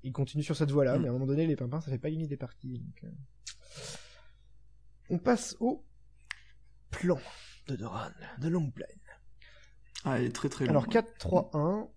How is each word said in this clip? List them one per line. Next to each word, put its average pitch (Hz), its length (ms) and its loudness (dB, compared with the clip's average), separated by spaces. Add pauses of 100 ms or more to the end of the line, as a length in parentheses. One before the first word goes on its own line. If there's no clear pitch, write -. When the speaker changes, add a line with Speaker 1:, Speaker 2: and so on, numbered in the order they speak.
Speaker 1:
Il 131 80 -6
continue 147 320 -2
sur 156 120 0
cette 147 140 2
voie-là, 135 300 6
Speaker 2:
Mm. - 20 2
Speaker 1:
mais 143 60 2
à - 20 0
un 120 40 0
moment 131 120 0
donné, 151 220 4
les 151 80 4
pimpins, 131 260 -2
ça 156 80 -10
fait 131 80 -2
pas 151 140 -4
gagner 160 160 -2
des 139 100 -4
parties, 127 400 -10
donc, - 280 -12
euh. - 40 -10 (2000)
On 175 80 2
passe - 420 2
au 262 240 0 (1080)
plan 175 280 2 (480)
de 135 80 -2
Doran, 107 340 -6 (300)
de 147 80 -2
Long 165 240 2
Plain. - 140 -10 (1160)
Speaker 2:
Ah, 135 160 2
il 123 60 4
est 120 100 0
très, 143 140 -2
très 139 160 -2
long, 120 60 4
Speaker 1:
Alors, 120 120 8
Speaker 2:
ouais. - 60 -4
Speaker 1:
quatre 226 280 4
trois - 360 2
un 175 440 2